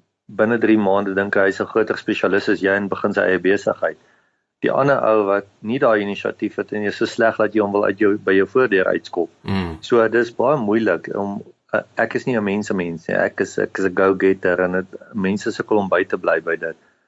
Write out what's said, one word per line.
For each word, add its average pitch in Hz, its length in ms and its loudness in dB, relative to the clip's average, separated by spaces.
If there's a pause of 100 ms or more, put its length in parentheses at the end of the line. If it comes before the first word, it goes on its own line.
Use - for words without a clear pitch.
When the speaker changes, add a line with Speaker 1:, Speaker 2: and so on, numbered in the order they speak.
(280)
Speaker 1:
binne 110 320 0
drie 110 180 4
maande 98 380 2
dink 101 200 -2
hy 101 140 4
hy's 95 120 -2
'n 101 60 0
groter 107 300 0
spesialis 101 520 0
as 90 120 0
jy 95 140 2
en 101 120 -2
begin 98 260 -2
sy 98 80 0
eie 92 180 2
besigheid. 90 580 0 (640)
Die - 100 0
ander 135 320 2
ou 110 220 4
wat 98 200 0 (160)
nie 117 180 -4
daai 113 220 4
inisiatief 101 560 -6
het 104 160 -6
en 104 100 -4
jy 104 40 -2
is 98 100 -4
so 113 80 0
sleg 113 320 0
dat 107 160 0
jy 110 80 2
hom 101 100 0
wil 101 140 2
uit 101 140 -2
jou, 104 180 4
by 98 140 -2
jou 95 140 4
voordeur 101 400 0
uitskop. 87 440 -4 (140)
Speaker 2:
Mm. 92 380 -4
Speaker 1:
So 117 260 2
dis 117 240 0
baie 135 260 0
moeilik 104 580 0
om, 101 280 -6 (300)
eh, 107 80 0 (160)
ek 113 180 -2
is 127 120 -4
nie 127 100 -2
'n 104 60 0
mensemens 98 640 -4
nie. 95 100 -2
Ek 92 240 -2
is, - 160 -4
ek 98 220 -4
is 95 60 0
'n 90 100 -2
go-getter 95 640 2
en 90 100 0
dit, 95 140 -2 (300)
mense 98 360 -2
sukkel - 280 -2
om 95 100 -2
by 90 140 2
te 98 140 -4
bly 87 240 0
by 82 140 -4
dit. 82 200 -8 (320)